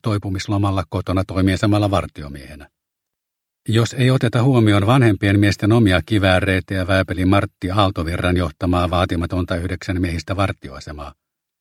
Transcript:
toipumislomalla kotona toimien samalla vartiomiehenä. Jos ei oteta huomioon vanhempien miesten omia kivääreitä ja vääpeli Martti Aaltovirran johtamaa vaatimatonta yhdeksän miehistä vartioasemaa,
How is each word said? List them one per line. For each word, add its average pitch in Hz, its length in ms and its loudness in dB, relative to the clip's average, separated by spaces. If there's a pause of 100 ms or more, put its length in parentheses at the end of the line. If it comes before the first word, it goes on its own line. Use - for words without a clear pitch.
toipumislomalla 98 840 -4
kotona 92 360 -4
toimien 92 340 0
samalla 104 320 0
vartiomiehenä. 71 800 -8 (1000)
Jos 110 260 0
ei 127 160 2
oteta 127 320 0
huomioon 107 440 4
vanhempien 107 540 4
miesten 104 320 2
omia 98 340 4
kivääreitä 95 680 0
ja 92 120 -4
vääpeli 90 380 -2
Martti 95 460 0
Aaltovirran 90 640 0
johtamaa 90 540 -2
vaatimatonta 87 640 -2
yhdeksän 90 440 -6
miehistä 85 360 -4
vartioasemaa, 76 800 -8 (460)